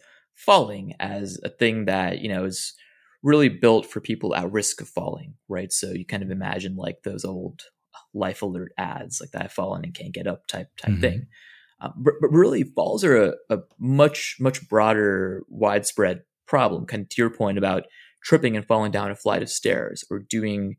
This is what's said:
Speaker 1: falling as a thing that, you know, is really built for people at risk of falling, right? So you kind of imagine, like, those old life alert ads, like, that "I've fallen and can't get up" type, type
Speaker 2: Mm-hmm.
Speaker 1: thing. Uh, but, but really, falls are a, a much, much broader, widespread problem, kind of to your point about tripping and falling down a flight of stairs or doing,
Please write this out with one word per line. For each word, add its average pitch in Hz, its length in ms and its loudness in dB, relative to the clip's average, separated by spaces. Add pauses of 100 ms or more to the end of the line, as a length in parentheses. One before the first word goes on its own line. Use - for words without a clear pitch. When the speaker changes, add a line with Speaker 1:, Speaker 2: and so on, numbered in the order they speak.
(340)
Speaker 1:
falling 104 680 2
as 101 440 -8
a - 60 -6
thing 110 360 0
that, 92 320 0
you 110 120 -6
know, 95 160 -4
is - 280 -8 (480)
really 147 260 6
built 113 380 4
for - 160 -10
people - 340 -4
at 90 160 -4
risk 104 300 -2
of - 80 -16
falling, - 460 -8 (120)
right? 90 240 -8
So 95 200 -4
you 92 120 -6
kind 98 200 -6
of 95 80 -6
imagine, 95 440 -8
like, - 280 -10
those - 200 -10
old 92 380 -10 (500)
life 92 300 -6
alert 92 380 -6
ads, - 420 -8
like, - 120 -16
that - 100 -6
"I've - 100 -16
fallen 95 300 -6
and 87 100 -10
can't 87 220 -14
get 92 100 -8
up" 95 220 -8
type, 92 300 -10
type - 160 -2
Speaker 2:
Mm-hmm. 87 80 -2
Speaker 1:
thing. 117 260 -2 (520)
Uh, - 160 -10
but, 123 260 2
but 147 100 2
really, 160 320 6
falls 101 400 -2
are 127 200 6
a, 90 100 2 (180)
a 104 80 0 (180)
much, 139 640 2
much 131 280 -2
broader, 101 800 2
widespread 101 760 0 (240)
problem, 104 400 2
kind 107 160 -6
of - 60 -14
to - 120 0
your 117 80 4
point 101 300 -2
about 92 240 0 (400)
tripping 123 340 2
and 104 80 -6
falling 107 260 0
down 101 200 -2
a 101 40 -8
flight 98 280 0
of - 80 -10
stairs - 580 -2
or 101 80 -6
doing, 101 600 -4